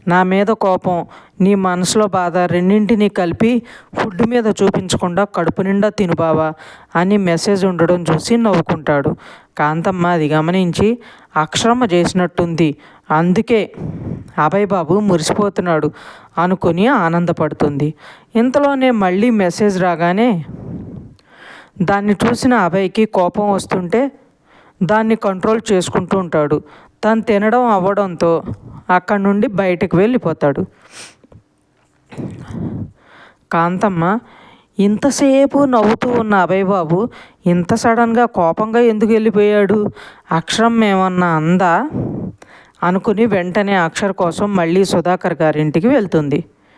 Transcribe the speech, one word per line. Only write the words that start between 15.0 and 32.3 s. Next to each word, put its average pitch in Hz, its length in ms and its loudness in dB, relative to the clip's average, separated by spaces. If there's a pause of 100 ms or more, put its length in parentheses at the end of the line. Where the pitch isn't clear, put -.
మురిసిపోతున్నాడు," 175 920 0 (460)
అనుకుని 180 480 0
ఆనందపడుతుంది. 165 1080 0 (420)
ఇంతలోనే 262 540 2
మళ్ళీ 202 400 2
మెసేజ్ 196 520 0
రాగానే 180 600 0 (1400)
దాన్ని 202 300 0
చూసిన 240 420 0
అభయ్కి 190 500 0
కోపం 208 460 0
వస్తుంటే 196 600 -2 (720)
దాన్ని 220 340 2
కంట్రోల్ 214 440 -2 (120)
చేసుకుంటూ 185 460 0
ఉంటాడు. 151 440 -2 (420)
తను 220 180 2
తినడం 220 420 2
అవ్వడంతో 185 800 0 (480)
అక్కడి 202 320 0
నుండి 202 240 0
బయటకు 185 500 -2
వెళ్ళిపోతాడు. 175 680 0 (3000)